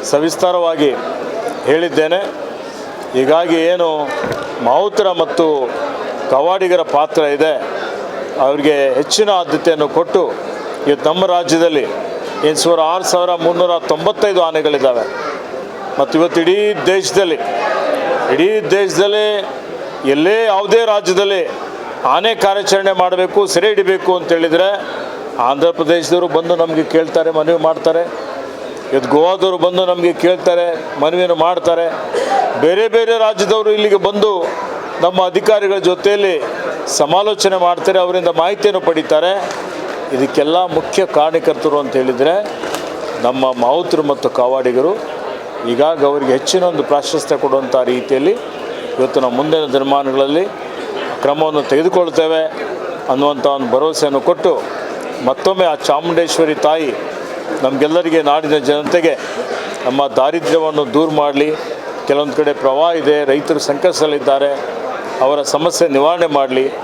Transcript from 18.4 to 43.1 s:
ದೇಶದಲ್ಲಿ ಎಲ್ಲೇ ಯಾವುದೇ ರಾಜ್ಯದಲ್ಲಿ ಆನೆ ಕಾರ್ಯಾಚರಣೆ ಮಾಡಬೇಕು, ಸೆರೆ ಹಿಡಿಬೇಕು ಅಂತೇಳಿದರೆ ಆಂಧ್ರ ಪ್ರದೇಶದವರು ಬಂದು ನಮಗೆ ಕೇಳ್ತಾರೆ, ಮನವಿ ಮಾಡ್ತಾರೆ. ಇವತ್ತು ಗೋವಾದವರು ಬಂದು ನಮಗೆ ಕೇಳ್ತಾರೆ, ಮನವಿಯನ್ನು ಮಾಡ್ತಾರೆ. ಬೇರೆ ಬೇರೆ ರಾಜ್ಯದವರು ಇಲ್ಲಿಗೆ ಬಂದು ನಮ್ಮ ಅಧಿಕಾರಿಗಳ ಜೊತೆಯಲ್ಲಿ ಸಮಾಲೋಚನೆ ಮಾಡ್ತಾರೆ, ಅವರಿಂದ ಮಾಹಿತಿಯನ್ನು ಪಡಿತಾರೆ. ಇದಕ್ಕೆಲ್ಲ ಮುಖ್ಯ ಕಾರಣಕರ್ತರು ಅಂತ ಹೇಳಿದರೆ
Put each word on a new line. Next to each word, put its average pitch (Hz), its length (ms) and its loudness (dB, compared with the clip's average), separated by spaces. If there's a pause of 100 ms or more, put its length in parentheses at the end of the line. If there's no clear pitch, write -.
ದೇಶದಲ್ಲಿ 202 480 0 (880)
ಎಲ್ಲೇ 175 220 2 (160)
ಯಾವುದೇ 202 280 4 (140)
ರಾಜ್ಯದಲ್ಲಿ 196 480 0 (720)
ಆನೆ 202 180 2 (120)
ಕಾರ್ಯಾಚರಣೆ 196 480 2 (100)
ಮಾಡಬೇಕು, 185 380 2 (140)
ಸೆರೆ 175 180 4
ಹಿಡಿಬೇಕು 190 460 0
ಅಂತೇಳಿದರೆ 170 520 2 (800)
ಆಂಧ್ರ 143 200 2 (100)
ಪ್ರದೇಶದವರು 170 580 2
ಬಂದು 170 260 2
ನಮಗೆ 160 220 0 (100)
ಕೇಳ್ತಾರೆ, 160 440 2
ಮನವಿ 160 280 2
ಮಾಡ್ತಾರೆ. 160 360 2 (880)
ಇವತ್ತು 127 220 0
ಗೋವಾದವರು 180 520 2
ಬಂದು 180 240 2
ನಮಗೆ 175 220 2 (120)
ಕೇಳ್ತಾರೆ, 175 420 2 (360)
ಮನವಿಯನ್ನು 170 420 2
ಮಾಡ್ತಾರೆ. 170 420 2 (800)
ಬೇರೆ 185 200 4 (120)
ಬೇರೆ 233 180 4 (120)
ರಾಜ್ಯದವರು 214 500 2
ಇಲ್ಲಿಗೆ 208 220 4 (100)
ಬಂದು 208 240 2 (720)
ನಮ್ಮ 180 140 2 (120)
ಅಧಿಕಾರಿಗಳ 202 480 2 (120)
ಜೊತೆಯಲ್ಲಿ 196 440 2 (680)
ಸಮಾಲೋಚನೆ 190 640 2
ಮಾಡ್ತಾರೆ, 175 400 2
ಅವರಿಂದ 180 240 0 (120)
ಮಾಹಿತಿಯನ್ನು 202 460 0
ಪಡಿತಾರೆ. 160 440 2 (840)
ಇದಕ್ಕೆಲ್ಲ 143 400 0 (200)
ಮುಖ್ಯ 160 240 -2 (160)
ಕಾರಣಕರ್ತರು 156 680 2
ಅಂತ 131 180 -6
ಹೇಳಿದರೆ 131 340 2 (920)